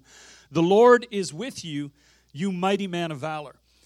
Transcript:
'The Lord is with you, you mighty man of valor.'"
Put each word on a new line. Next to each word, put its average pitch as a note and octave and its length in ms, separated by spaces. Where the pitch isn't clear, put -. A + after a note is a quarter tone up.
'The D#3 140
Lord A#3+ 480
is F#3 220
with G#3+ 320
you, C#3+ 260
you F#3 220
mighty F#3+ 340
man F3 240
of C#3 80
valor.'" D3+ 400